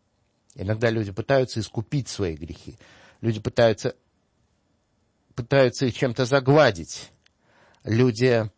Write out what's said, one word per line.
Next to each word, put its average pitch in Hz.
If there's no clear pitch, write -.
Иногда 110
люди 110
пытаются 123
искупить 113
свои 87
грехи. 80
Люди 110
пытаются, 113
пытаются 131
их 113
чем-то 131
загладить. 127
Люди, 117